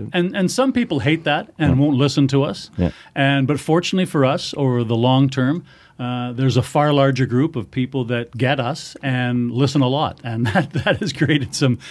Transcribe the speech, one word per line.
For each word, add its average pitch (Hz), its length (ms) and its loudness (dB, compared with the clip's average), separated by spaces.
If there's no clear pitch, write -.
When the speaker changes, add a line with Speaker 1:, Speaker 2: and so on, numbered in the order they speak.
Speaker 1:
I 180 60 -2
Speaker 2:
and, 180 180 -2
and 185 140 0
some 262 220 0
people 233 280 -2
hate 156 240 0
that 151 240 -2
and 151 180 2
Speaker 1:
Yeah. 135 80 4
Speaker 2:
won't 147 120 2
listen 139 320 2
to 135 160 2
us. - 320 -8
Speaker 1:
Yeah. 87 140 0
Speaker 2:
And, 139 320 2
but 139 100 0
fortunately 175 480 0
for 139 180 2
us, 147 320 -2
over 127 280 0
the 113 120 -2
long 131 340 4
term, 135 340 -2
uh, 123 340 -6
there's 127 240 0
a 120 60 4
far 147 300 0
larger 135 340 2
group 127 300 0
of 104 160 -6
people 131 320 -4
that 120 340 -6
get 135 220 0
us - 420 -8
and 123 480 -2
listen 135 320 0
a 127 60 2
lot, 135 340 -4
and 117 240 -4
<laughs> 104 60 -2
that, 160 200 0
that 165 260 0
has 160 140 -4
created 143 440 0
some 127 220 2